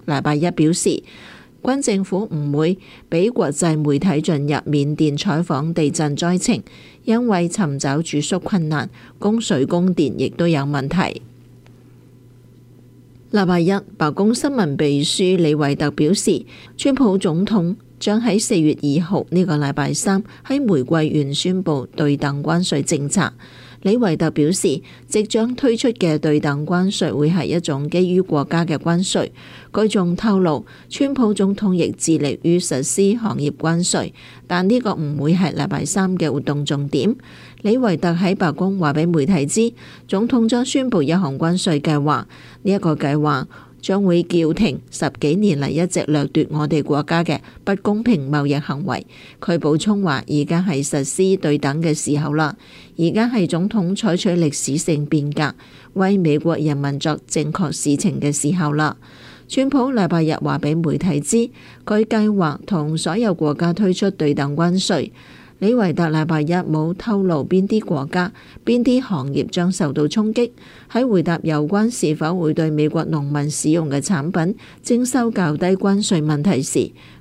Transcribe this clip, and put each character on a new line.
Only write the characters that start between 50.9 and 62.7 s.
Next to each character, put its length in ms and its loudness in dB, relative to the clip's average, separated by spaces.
施 320 0
對 220 0
等 220 -2
嘅 140 2
時 240 -2
候 160 -2
啦， 220 0
而 120 2
家 180 0
係 200 0
總 200 0
統 280 0
採 200 0
取 140 0
歷 220 2
史 240 -4
性 300 -2
變 240 0
革， 240 -2
為 240 2
美 200 4
國 180 0
人 200 0
民 220 -4
作 200 -2
正 240 -2
確 180 -2
事 260 0
情 240 0
嘅 120 0
時 240 -2
候 160 0
啦。 240 -2
川 220 0
普 100 2
禮 160 2
拜 160 2
日 100 2
話 240 -2
畀 260 -2
媒 140 0
體 220 0
知， 160 0
佢 180 2
計 240 0
劃 380 0
同 320 -2